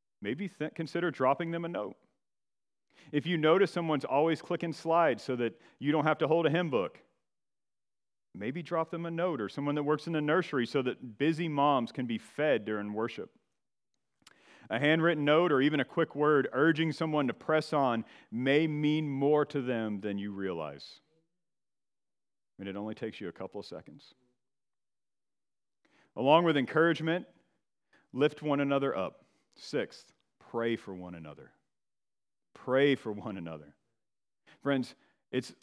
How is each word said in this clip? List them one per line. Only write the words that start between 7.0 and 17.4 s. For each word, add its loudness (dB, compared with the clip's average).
maybe -6
drop -2
them -6
a -6
note, -2
or -2
someone -2
that -2
works 0
in -4
the 0
nursery 2
so 0
that -6
busy 0
moms 2
can -4
be -4
fed 0
during -4
worship. -6
A -2
handwritten 2
note 6
or 4
even 2
a 2
quick -2
word 4
urging 4
someone 0
to 0
press -2